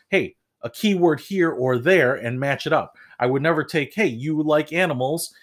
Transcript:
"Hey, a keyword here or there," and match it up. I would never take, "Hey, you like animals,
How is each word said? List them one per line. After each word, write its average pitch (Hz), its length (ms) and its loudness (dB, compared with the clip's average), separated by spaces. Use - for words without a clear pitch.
"Hey, 139 280 -2
a 117 80 -8
keyword 175 500 2
here 180 300 0
or 127 280 -2
there," 139 360 4
and 120 240 -6
match 139 280 -4
it 151 60 0
up. - 240 -2
I 123 80 0
would 135 160 0
never 151 220 0
take, 147 300 -4
"Hey, 214 120 0
you 135 340 -4
like 151 320 0
animals, 160 720 -2